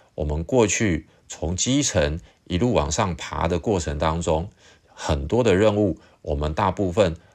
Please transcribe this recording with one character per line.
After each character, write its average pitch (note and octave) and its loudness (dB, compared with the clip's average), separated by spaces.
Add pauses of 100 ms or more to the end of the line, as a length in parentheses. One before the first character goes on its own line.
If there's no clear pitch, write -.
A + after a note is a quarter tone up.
(160)
我 D#2 -4
们 D2+ -2
过 A#2 2
去 F2 -2 (200)
从 D#2+ -6
基 C3 0
层 D#2+ 0 (260)
一 F2+ -2
路 A#2+ 2
往 D#2 2
上 F#2 -2
爬 D#2 -6
的 E2+ 0
过 G2+ 0
程 D2 -4
当 E2 0
中， E2 -2 (360)
很 D2 -4
多 A#2 2
的 G2+ 4
任 G#2 4
务 G2+ 2 (220)
我 D#2 -2
们 D2+ -2
大 F#2+ 0
部 F#2+ -2
分 F2 2 (180)